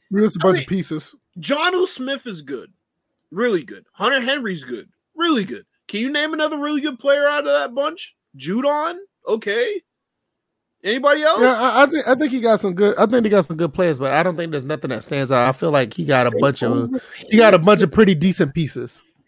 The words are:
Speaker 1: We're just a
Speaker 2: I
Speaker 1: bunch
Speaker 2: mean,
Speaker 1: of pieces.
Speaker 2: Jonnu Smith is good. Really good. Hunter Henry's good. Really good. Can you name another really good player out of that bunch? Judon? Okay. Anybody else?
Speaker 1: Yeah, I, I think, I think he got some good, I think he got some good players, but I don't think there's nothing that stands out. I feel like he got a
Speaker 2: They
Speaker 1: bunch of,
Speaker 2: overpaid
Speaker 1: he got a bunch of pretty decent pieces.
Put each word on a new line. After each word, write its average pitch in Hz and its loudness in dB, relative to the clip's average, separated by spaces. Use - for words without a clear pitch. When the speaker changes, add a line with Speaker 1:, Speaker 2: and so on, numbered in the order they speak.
Speaker 1:
We're 196 2
just 214 0
a - -8
Speaker 2:
I - -4
Speaker 1:
bunch 185 6
Speaker 2:
mean, 139 -4
Speaker 1:
of - -14
pieces. 165 -6
Speaker 2:
Jonnu 320 0
Smith 262 -10
is 180 -12
good. 127 -12
Really 190 -2
good. 98 -20
Hunter 254 -2
Henry's 233 -6
good. 120 -12
Really 311 0
good. 110 -12
Can 202 -8
you 262 -4
name 302 -2
another 311 -4
really 294 -4
good 277 -6
player 285 0
out 294 -2
of 294 -6
that 285 -2
bunch? 294 -8
Judon? 285 -4
Okay. 403 -4
Anybody 277 0
else? 311 2
Speaker 1:
Yeah, 254 6
I, 240 2
I - 6
think, 285 -2
I 254 4
think 269 -2
he 262 -4
got 220 2
some 190 -2
good, 202 2
I 208 4
think 233 2
he 214 0
got 196 4
some 160 -10
good 165 -2
players, 170 0
but 135 -2
I 151 2
don't 175 0
think 170 -6
there's 143 -6
nothing 147 -6
that 113 -6
stands 139 -4
out. 123 4
I 131 2
feel 160 -2
like 131 2
he 165 -6
got 131 2
a - 2
Speaker 2:
They 120 -2
Speaker 1:
bunch 139 0
of, 120 0
Speaker 2:
overpaid - -6
Speaker 1:
he 214 4
got 220 8
a 175 6
bunch 202 6
of 175 2
pretty 202 6
decent 165 0
pieces. 127 -6